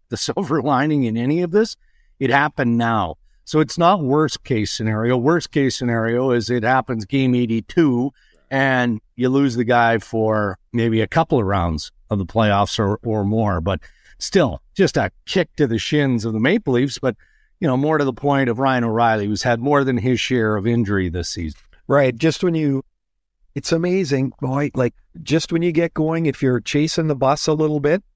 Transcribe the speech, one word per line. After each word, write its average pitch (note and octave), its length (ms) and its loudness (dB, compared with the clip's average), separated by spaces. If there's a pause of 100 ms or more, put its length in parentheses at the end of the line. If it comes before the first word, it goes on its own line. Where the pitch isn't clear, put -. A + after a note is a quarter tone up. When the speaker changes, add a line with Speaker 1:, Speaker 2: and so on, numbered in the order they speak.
Speaker 1:
the - 80 -6
<laughs> - 0 -
silver E3 440 -2
lining C#3+ 420 0
in A2+ 120 -2
any C#3 260 0
of F3 100 -4
this, G#3+ 260 0 (420)
it C3+ 100 0
happened C3+ 480 2
now. A2 380 0 (300)
So D#3 140 0
it's - 180 0
not E3+ 260 4
worst C#3+ 400 0
case G#2+ 280 -2
scenario. A2 440 0
Worst C#3+ 360 0
case C3+ 260 0
scenario A#2+ 540 0
is A#2 180 0
it A#2+ 140 -2
happens B2 420 0
game C3 300 0
eighty-two B2 760 0 (380)
and B2+ 500 0 (160)
you B2+ 140 0
lose C3+ 260 2
the B2 80 2
guy A#2 360 4
for G#2+ 580 -2 (160)
maybe A2+ 280 2
a G#2+ 60 0
couple D3+ 320 0
of G#2 60 0
rounds F2 460 -2 (180)
of G#2+ 80 0
the G2 80 -2
playoffs G2+ 540 0
or, G#2 240 0
or G#2+ 200 -2
more. G2+ 380 0
But F#2 200 -2 (360)
still, D3 440 0 (120)
just F3+ 240 0
a G2+ 140 -2 (160)
kick - 300 -2
to D3 100 2
the A2+ 100 0
shins C3 480 0
of A2+ 80 -4
the A2 60 -2
Maple D3 340 0
Leafs. B2 240 0
But, B2+ 180 -4 (440)
you E3+ 80 -2
know, B2+ 100 0
more D3+ 220 0
to C#3+ 60 0
the C3 80 -2
point C#3 360 0
of A2+ 80 -2
Ryan C3 260 0
O'Reilly, A2 440 0
who's G#2 160 -4
had A#2+ 160 0
more C#3 240 2
than C3 160 0
his A#2+ 200 0
share A2 360 0
of G2 100 -2
injury G#2 440 0
this F2 200 -6
season. D#2+ 300 -8 (280)
Speaker 2:
Right. C3+ 280 2
Just D3+ 280 0
when F3 120 0
you, C#3+ 280 0 (720)
it's - 180 -6
amazing, E3 680 0
boy, C#3 320 -2
like, B2 220 0 (260)
just D#3+ 300 -2
when E3 100 0
you F3 100 0
get E3 220 0
going, D#3+ 320 0
if C#3 160 -2
you're B2+ 180 2
chasing D#3 480 0
the D3 80 0
bus C3 320 0
a D#3 60 2
little D3+ 260 0
bit, D3 240 0 (120)